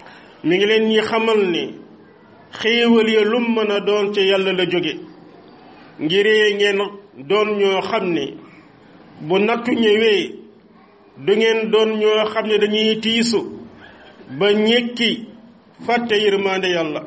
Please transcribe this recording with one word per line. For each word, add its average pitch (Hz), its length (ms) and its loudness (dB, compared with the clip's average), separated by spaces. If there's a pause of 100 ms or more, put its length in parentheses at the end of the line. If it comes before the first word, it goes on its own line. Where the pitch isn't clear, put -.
(440)
Mi 165 120 2
ngi 202 100 2
leen 220 220 2
ñi 220 120 2
xamal 220 400 0 (100)
ni 143 240 -4 (800)
xéewal 233 560 2
ya 214 160 2
lum 233 300 0
mën 214 160 0
a 202 100 -2
doon, 208 340 0
ca 208 60 0
Yàlla 190 320 2
la 185 120 0
jóge, 165 300 -2 (1040)
ngiree 202 540 2
ngeen 202 240 0 (500)
doon 208 300 0
ñoo 190 240 0
xam 185 300 -2
ne 139 220 -4 (840)
bu 160 180 0
nattu 233 340 0
ñëwee, 214 640 2 (840)
du 143 180 -2
ngeen 226 340 0
doon 220 280 2
ñoo 214 340 2
xam 220 140 -4
ne 214 120 2
dañuy 214 420 0
tiisu 226 400 0 (1000)
ba 202 140 2
ñekki 226 720 0 (600)
fàtte 233 280 -2
yërmande 196 540 0
Yàlla. 160 380 -2